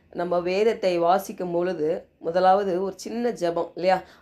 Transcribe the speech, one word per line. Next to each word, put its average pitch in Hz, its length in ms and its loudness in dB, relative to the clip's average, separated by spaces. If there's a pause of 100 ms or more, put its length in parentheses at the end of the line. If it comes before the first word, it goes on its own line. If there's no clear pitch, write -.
(140)
நம்ம 175 260 -2
வேதத்தை 190 580 0
வாசிக்கும் 180 540 0
பொழுது, 170 560 -2 (120)
முதலாவது 185 640 2
ஒரு 190 140 -4
சின்ன 233 340 -4
ஜெபம் 170 460 -2
இல்லையா? 185 260 2 (200)